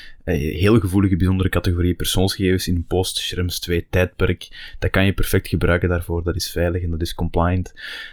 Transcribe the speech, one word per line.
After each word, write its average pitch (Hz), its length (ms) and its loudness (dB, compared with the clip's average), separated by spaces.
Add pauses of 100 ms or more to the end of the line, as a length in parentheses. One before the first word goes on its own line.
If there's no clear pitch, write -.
(240)
eh, 78 360 -2
heel 104 200 6
gevoelige, 98 360 2
bijzondere 92 320 2
categorieën 90 480 2
persoonsgegevens 92 720 0
in 90 80 0
een 82 100 -2
post-Schrems 90 760 -2
twee 85 300 -2
tijdperk. - 880 -2
Dat 98 120 -2
kan 95 140 4
je 98 80 4
perfect - 360 0
gebruiken 87 400 2
daarvoor, 87 340 -2
dat 85 140 -2
is - 140 -6
veilig 87 320 -2
en 87 80 -2
dat 82 100 -4
is 85 140 -4
compliant. 87 600 0 (380)